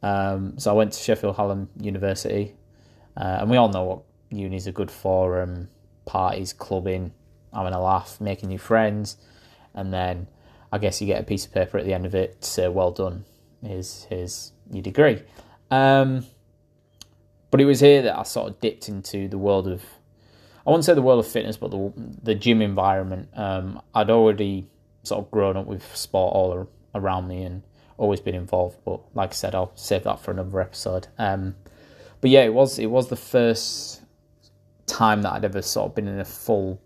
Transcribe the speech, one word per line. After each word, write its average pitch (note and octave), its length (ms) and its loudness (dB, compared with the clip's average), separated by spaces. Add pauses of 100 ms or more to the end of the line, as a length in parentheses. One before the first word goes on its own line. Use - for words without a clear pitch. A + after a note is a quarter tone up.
Um, G2 560 -4
so - 100 -2
I G#2 40 4
went G#2+ 180 4
to - 80 -12
Sheffield G#2 380 -2
Hallam G2 320 -4 (100)
University, G2 720 -4 (640)
uh, F#2 220 -2
and G#2 100 -2
we B2 60 4
all A#2 140 6
know F#2+ 160 -2
what F2+ 180 -6 (260)
unis F#2+ 380 -8
are F#2 60 -10
good G2+ 180 -6
for, F#2 500 0
um, F2+ 280 -8 (360)
parties, F#2 460 -2
clubbing, F#2 640 -6 (400)
having F#2 200 -6
a F2+ 80 -4
laugh, F#2 380 0
making G2 300 -6
new F#2+ 100 -8
friends, G#2+ 580 0 (560)
and F#2+ 180 -8
then F2+ 360 -4 (440)
I G#2 60 -4
guess G2 240 -2
you G2+ 60 -4
get G2+ 140 0
a - 20 -6
piece G2 220 -4
of - 80 -20
paper F#2 240 -2
at E2 80 -4
the F#2+ 80 -2
end F#2 120 -4
of F#2 80 -6
it F#2 280 -2
to - 60 -10
say, F2+ 200 -2
"Well F2+ 240 0
done, F#2 320 -6 (400)
here's, F#2 460 -12
here's F2+ 420 -10 (180)
your G2 140 -10
degree." A#2 400 2 (480)
Um, C3+ 540 4 (1200)
but C3+ 120 6
it C#3 40 8
was C#3 140 6
here C#3+ 240 10
that G#2 120 0
I E2 80 -6
sort G2+ 260 -6
of G2+ 100 -16
dipped - 300 -6
into G2 380 -8
the G2 120 -8
world G2 280 2
of, F#2 140 -6 (840)
I - 20 0
wouldn't D#3 160 4
say F3 80 6
the D3 80 4
world B2+ 240 6
of - 60 -14
fitness, A2 260 -4
but - 140 -8
the, G2 220 -6 (280)
the A2+ 140 0
gym A2 260 4
environment. F#2+ 720 0
Um, F#2+ 460 -6 (140)
I'd G#2+ 160 2
already G2+ 560 4 (340)
sort G2 240 -4
of - 60 -20
grown G2 260 2
up G2 80 -6
with G2+ 300 -12
sport - 400 0
all F#2 160 2
ar-, F2+ 160 -6 (280)
around F#2+ 320 -2
me F2+ 160 -8
and F2+ 180 -10 (360)
always G2+ 220 0
been F#2 160 -6
involved, F2+ 480 -2
but - 180 -6 (120)
like F#2+ 160 -4
I - 40 -16
said, F#2+ 200 -6
I'll F#2 220 -2
save - 300 -2
that - 160 -4
for - 100 -8
another F#2 300 -6
episode. F#2 460 -6 (120)
Um, G2 360 -4 (640)
but C3 120 4
yeah, C3 120 12
it A2+ 100 4
was, C3 260 4
it A2 80 -2
was B2 220 2
the B2+ 60 -4
first - 880 0 (840)
time A2 340 4
that F#2+ 120 -2
I'd G2+ 120 -4
ever G2 160 -2
sort G2+ 280 -4
of - 60 -10
been G#2+ 120 -4
in G2 120 -6
a F#2+ 60 -6
full F#2+ 600 -4